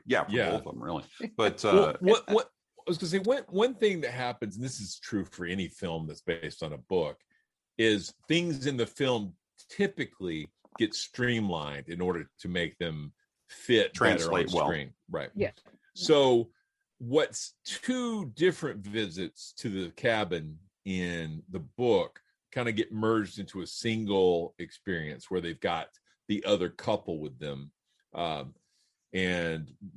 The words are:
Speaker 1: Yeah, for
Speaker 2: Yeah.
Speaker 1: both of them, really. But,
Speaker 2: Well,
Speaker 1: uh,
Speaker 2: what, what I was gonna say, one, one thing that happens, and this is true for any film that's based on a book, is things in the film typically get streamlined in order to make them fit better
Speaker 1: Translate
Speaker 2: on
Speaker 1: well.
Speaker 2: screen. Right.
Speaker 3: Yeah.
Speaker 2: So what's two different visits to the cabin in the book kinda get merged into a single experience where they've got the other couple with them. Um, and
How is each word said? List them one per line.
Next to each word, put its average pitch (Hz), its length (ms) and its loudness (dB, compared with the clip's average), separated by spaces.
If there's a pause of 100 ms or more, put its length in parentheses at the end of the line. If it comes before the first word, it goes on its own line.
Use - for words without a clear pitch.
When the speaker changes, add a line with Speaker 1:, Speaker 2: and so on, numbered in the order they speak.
Speaker 1:
Yeah, 110 180 4
for 98 80 -4
Speaker 2:
Yeah. 117 200 2
Speaker 1:
both 107 160 -2
of 71 80 -10
them, 60 60 -10
really. 80 220 -6 (320)
But, 107 280 2
Speaker 2:
Well, 95 260 8
Speaker 1:
uh, - 100 -2
Speaker 2:
what, 196 320 4
what 226 180 2 (380)
I - 20 -4
was 165 80 0
gonna 175 120 -6
say, 196 100 0
one, 233 300 0
one 214 260 2
thing 196 260 2
that 120 100 -2
happens, 120 440 -6
and 117 80 -6
this 127 160 -8
is 98 200 -10
true 95 260 -4
for - 200 -10
any 90 220 -2
film 82 400 -6
that's 76 140 -12
based 82 420 -6
on 76 100 -6
a 69 40 -10
book, 78 420 -2 (580)
is 107 360 2 (140)
things 160 400 0
in 139 100 0
the 117 80 2
film 117 480 -2 (360)
typically 95 800 -4 (280)
get 107 180 2
streamlined 87 960 -2
in 85 100 -8
order 87 300 -2 (100)
to - 80 -10
make 87 300 -2
them 78 340 -6 (380)
fit - 440 2
better 92 220 4
Speaker 1:
Translate 85 320 2
Speaker 2:
on 87 60 -4
Speaker 1:
well. 78 140 2
Speaker 2:
screen. 73 260 -4 (180)
Right. 76 240 -6
Speaker 3:
Yeah. 202 160 0 (440)
Speaker 2:
So 131 560 6 (480)
what's - 540 0 (120)
two 233 680 -4
different 147 440 0
visits 95 760 -6
to 117 120 -4
the 95 220 -4
cabin 87 680 -2 (280)
in 85 680 -4
the 95 80 -6 (180)
book 117 420 2 (340)
kinda 117 180 0
get 107 220 0
merged 107 460 0
into 95 220 -10
a 82 60 -8
single 98 880 2
experience 78 720 -8
where 92 120 0
they've 85 180 -6
got 85 300 -2 (380)
the 104 180 0
other 90 240 2
couple 90 500 -4
with 71 200 -10
them. 71 320 -8 (420)
Um, 78 400 -4 (600)
and 85 580 -2 (260)